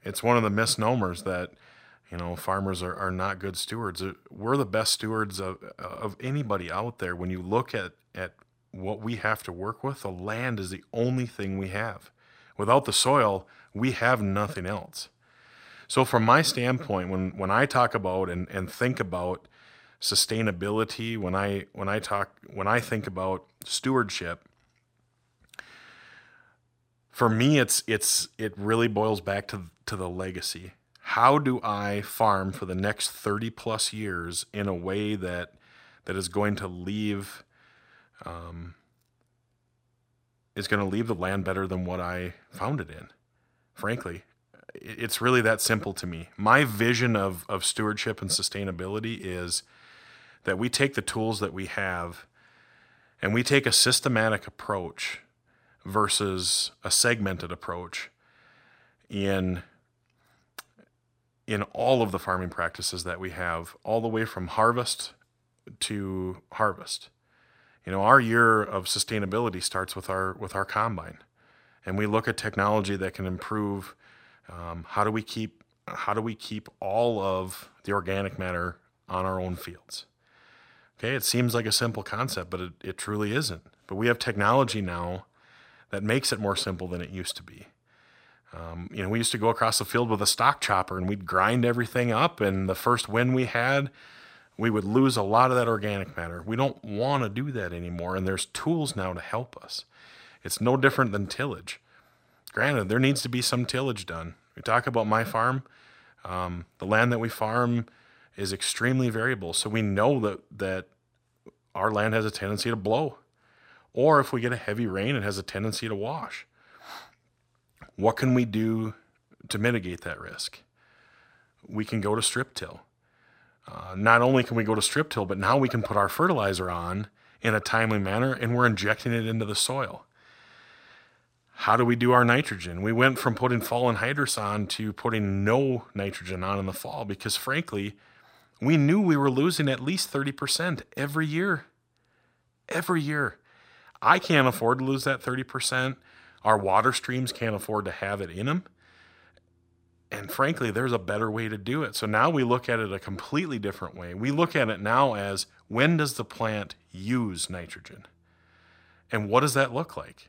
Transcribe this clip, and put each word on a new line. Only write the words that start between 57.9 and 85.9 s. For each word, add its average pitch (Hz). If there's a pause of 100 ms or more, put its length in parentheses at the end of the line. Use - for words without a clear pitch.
in, 95 (1800)
in 104 (100)
all 120
of 101
the 95
farming 92
practices 85
that 87
we 92
have, 85
all 113
the 113
way 110
from 92
harvest 117 (680)
to 95 (140)
harvest. - (760)
You 87
know, 95
our 127
year 113
of 95
sustainability 101
starts -
with 95
our, 95
with -
our 98
combine, 98 (640)
and 95
we 104
look 107
at 117
technology 101
that 92
can 95
improve, 101 (520)
um, 85
how 104
do 107
we 110
keep, - (240)
how -
do 110
we 113
keep - (100)
all 110
of 92 (120)
the 101
organic 98
matter 90 (320)
on 92
our 95
own 92
fields? - (880)
Okay, 123
it 123
seems 120
like 110
a 104
simple 113
concept, 101
but 92
it, 90 (120)
it 95
truly 104
isn't. 123 (260)
But 95
we 110
have 120
technology 110
now 90 (640)